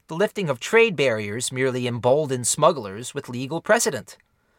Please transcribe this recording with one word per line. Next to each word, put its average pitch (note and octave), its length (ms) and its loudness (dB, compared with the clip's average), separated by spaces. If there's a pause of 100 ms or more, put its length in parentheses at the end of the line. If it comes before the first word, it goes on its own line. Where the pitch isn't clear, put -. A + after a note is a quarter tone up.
the D#3+ 80 -10
lifting G3 340 -2
of B2+ 120 -4
trade A3+ 340 4
barriers A2+ 560 -2
merely B2+ 380 -2
emboldened B2+ 580 2
smugglers B2+ 680 0
with C#3 140 -10
legal C3 320 -6
precedent. G#3 560 0 (420)